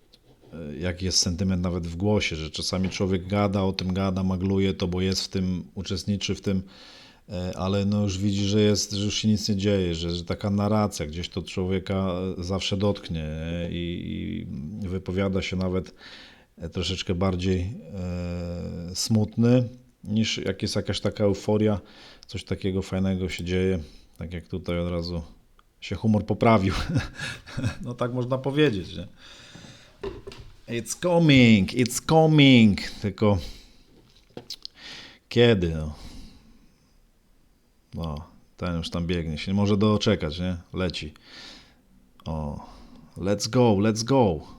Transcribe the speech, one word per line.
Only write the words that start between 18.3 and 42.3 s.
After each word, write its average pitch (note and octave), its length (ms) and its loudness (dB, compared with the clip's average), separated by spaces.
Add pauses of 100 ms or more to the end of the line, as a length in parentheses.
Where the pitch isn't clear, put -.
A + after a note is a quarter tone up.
smutny, A2+ 760 2 (380)
niż A2 300 0
jak - 240 -4
jest G2+ 140 -4
jakaś G2 240 -2
taka G#2 240 -2
euforia, G#2 560 2 (480)
coś - 160 -10
takiego F#2+ 380 -2
fajnego F#2 480 0
się - 140 -8
dzieje, F#2 360 2 (380)
tak D#2+ 160 -10
jak E2+ 140 -10
tutaj F2 320 -4
od F2 120 -2
razu F2 320 -4 (580)
się - 140 -8
humor G#2+ 300 2
poprawił. G2+ 540 4
<laughs> - 40 -2 (960)
No B2 120 -8
tak B2 200 -4
można B2+ 240 -2
powiedzieć, C3 600 0
nie? F#2 100 -10 (1600)
It's A#2 320 -6
coming, C3+ 720 8
it's - 380 0
coming. C#3 720 8
Tylko G2+ 560 0 (1900)
kiedy, G#2 460 4
no? D#2 200 -6 (2000)
O, E2 320 -8 (280)
ten F2 200 -4
już E2 120 -4
tam F2 180 -4
biegnie, D#2+ 300 -2
się - 140 -6
nie G2 40 0
może G2+ 220 2
doczekać, G2 600 0
nie? F2+ 180 -4 (160)
Leci. F2+ 400 -4 (1120)
O, D2+ 400 -6 (520)